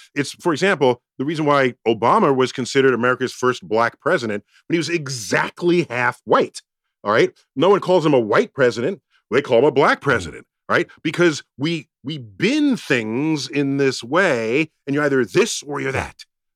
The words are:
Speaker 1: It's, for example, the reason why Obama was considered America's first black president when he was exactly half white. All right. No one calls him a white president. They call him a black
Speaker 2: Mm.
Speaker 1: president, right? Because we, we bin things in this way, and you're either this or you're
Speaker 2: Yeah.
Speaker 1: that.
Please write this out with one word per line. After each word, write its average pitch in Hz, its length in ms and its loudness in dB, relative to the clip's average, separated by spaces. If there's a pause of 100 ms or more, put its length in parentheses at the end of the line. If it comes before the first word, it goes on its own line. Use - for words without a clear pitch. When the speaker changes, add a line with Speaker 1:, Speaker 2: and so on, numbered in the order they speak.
(140)
Speaker 1:
It's, 139 180 -4
for 170 200 -4
example, 143 500 2 (160)
the 135 60 -4
reason 156 200 -4
why 139 300 2 (120)
Obama 135 480 2
was 127 180 0
considered 131 420 2
America's 123 380 -2
first 123 340 -2
black 110 340 -2
president 117 440 -4 (220)
when - 80 -2
he 170 40 0
was 147 100 -4
exactly 151 1000 -2
half 120 340 -4
white. - 380 0 (420)
All 104 80 0
right. 170 200 2 (240)
No 156 120 2
one 196 120 4
calls 180 260 2
him 147 80 4
a 123 60 4
white 113 340 0
president. 123 460 0 (300)
They 127 120 2
call 120 160 2
him 127 60 4
a 151 80 4
black 180 260 2
Speaker 2:
Mm. - 40 -20
Speaker 1:
president, 110 440 -2 (220)
right? 131 200 0 (140)
Because 165 400 0 (140)
we, 156 320 -4 (140)
we 160 160 -10
bin 214 580 0
things 131 720 -2
in 139 280 -2
this 135 260 0
way, 135 680 0 (160)
and 143 80 -4
you're 147 100 -2
either 135 200 2
this - 380 -2
or 143 180 -10
you're 135 120 -6
Speaker 2:
Yeah. 127 120 -4
Speaker 1:
that. - 200 -18 (320)